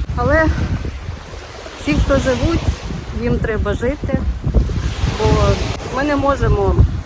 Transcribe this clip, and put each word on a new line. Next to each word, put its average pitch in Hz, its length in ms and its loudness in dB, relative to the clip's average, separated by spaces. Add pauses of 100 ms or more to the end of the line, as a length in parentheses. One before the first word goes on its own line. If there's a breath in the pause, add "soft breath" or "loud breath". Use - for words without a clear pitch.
(160)
Але 285 300 4 (1300)
всі, 302 140 0
хто 277 240 4
живуть, 262 420 2 (640)
їм 233 160 0
треба 214 360 -2
жити, 269 440 -2 (1000)
бо 440 80 2 (720)
ми 269 80 0
не 294 120 2
можемо 226 600 2 (300)